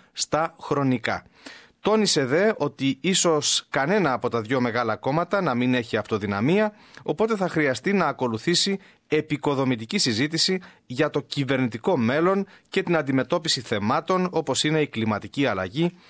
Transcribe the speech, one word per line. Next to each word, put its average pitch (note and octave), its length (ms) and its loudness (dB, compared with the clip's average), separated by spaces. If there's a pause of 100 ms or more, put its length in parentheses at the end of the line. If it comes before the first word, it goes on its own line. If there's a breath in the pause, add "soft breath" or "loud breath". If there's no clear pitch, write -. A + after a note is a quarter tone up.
(120)
στα D#3+ 480 -2
χρονικά. B2+ 640 -2 (560 loud breath)
Τόνισε G3 440 2
δε F3+ 320 2
ότι C3+ 440 -2
ίσως E3+ 680 2
κανένα D3+ 420 2
από A#2+ 160 -2
τα A#2 120 -2
δυο A2 200 0
μεγάλα A#2 360 0
κόμματα E3+ 440 -2
να D3+ 140 0
μην B2 200 0
έχει A#2+ 220 -2
αυτοδυναμία, A2 760 0 (300 loud breath)
οπότε G#3+ 340 -2
θα F#3 120 0
χρειαστεί D3 440 0
να F#3 140 2
ακολουθήσει F3 720 0 (300 loud breath)
επικοδομητική C#3 880 0
συζήτηση D3+ 600 0 (260 loud breath)
για C#3+ 240 0
το D3 100 -2
κυβερνητικό C3 760 0
μέλλον E3 500 2 (220 loud breath)
και F#3+ 140 -2
την F3 140 0
αντιμετώπιση C3+ 640 0
θεμάτων D3 720 0
όπως D3+ 340 -2
είναι D#3 160 2
η D3 60 0
κλιματική A2 600 -2
αλλαγή, G#2+ 440 -2 (200 loud breath)